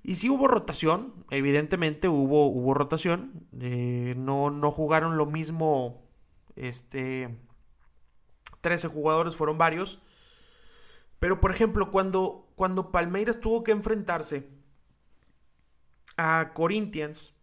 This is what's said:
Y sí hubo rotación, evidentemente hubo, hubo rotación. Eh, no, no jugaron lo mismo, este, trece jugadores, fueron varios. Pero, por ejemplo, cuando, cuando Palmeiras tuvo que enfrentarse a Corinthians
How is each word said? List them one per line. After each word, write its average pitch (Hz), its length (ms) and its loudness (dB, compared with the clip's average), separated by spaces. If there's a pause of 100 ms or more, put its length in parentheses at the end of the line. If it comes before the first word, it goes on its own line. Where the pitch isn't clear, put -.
Y 185 140 -4
sí 220 140 0
hubo 269 180 4
rotación, 196 800 0
evidentemente 151 800 2
hubo, 143 400 4
hubo 127 260 2
rotación. 165 760 -2 (120)
Eh, 123 580 -2
no, 139 320 0
no 147 220 0
jugaron 156 460 0
lo 151 80 2
mismo, 151 840 -2 (460)
este, 127 840 -8 (1200)
trece 170 260 -2
jugadores, 156 480 0
fueron 156 220 -2
varios. 165 440 0 (1200)
Pero, 180 220 0
por 185 100 4
ejemplo, 208 400 0
cuando, 190 640 0
cuando 185 360 -2
Palmeiras 196 500 0
tuvo 226 220 0
que 220 100 2
enfrentarse 196 760 -2 (1700)
a 160 380 2
Corinthians 160 880 -4